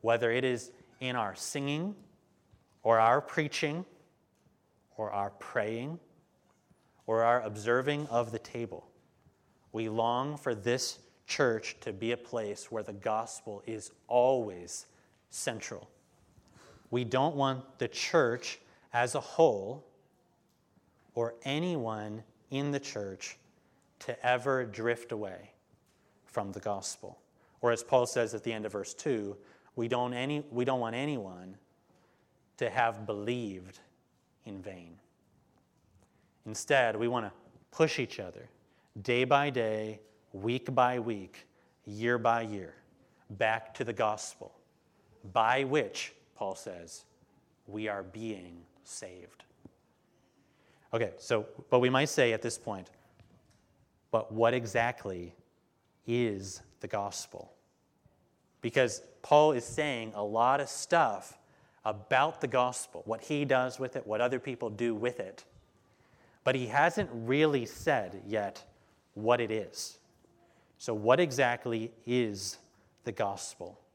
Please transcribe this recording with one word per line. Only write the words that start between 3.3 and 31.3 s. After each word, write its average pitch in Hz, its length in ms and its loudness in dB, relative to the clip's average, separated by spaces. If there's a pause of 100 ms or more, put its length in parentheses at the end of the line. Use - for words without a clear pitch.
or 107 140 -4
our 101 180 -2
praying, 117 680 -4 (1080)
or 113 160 4
our 120 180 6
observing 120 680 0
of 117 260 0
the 117 60 -4
table, 113 500 -10 (840)
we 113 160 -2
long 120 480 0
for 143 180 -4
this 120 460 -2 (260)
church 117 540 0
to 113 140 -8
be 110 180 -2
a 120 60 -2
place 107 520 -6
where 113 140 -4
the 107 80 -10
gospel 107 760 -4
is 110 260 -8 (160)
always 117 800 2 (420)
central. - 600 -8 (1040)
We 123 140 0
don't 135 320 2
want 135 420 -2
the 120 80 -2
church - 720 0 (320)
as 120 240 0
a 143 60 -2
whole 123 680 2 (1300)
or 117 280 -2
anyone 113 800 -4 (280)
in 139 200 -2
the 139 80 -2
church 101 580 -10 (640)
to - 260 -6
ever 127 400 2
drift 117 480 -2
away 101 380 -8 (760)
from 101 260 -6
the 101 80 -8
gospel. 98 580 -8 (440)
Or 120 100 4
as 113 100 0
Paul 123 240 4
says 117 280 0
at 107 100 -6
the 117 80 -4
end 107 140 -6
of 101 80 -6
verse 101 200 -6
two, 104 440 -4 (380)
we 120 120 -2
don't 123 260 -2
any, 143 380 -4
we 123 140 0
don't 131 160 0
want 113 140 -4
anyone 101 600 -6 (1000)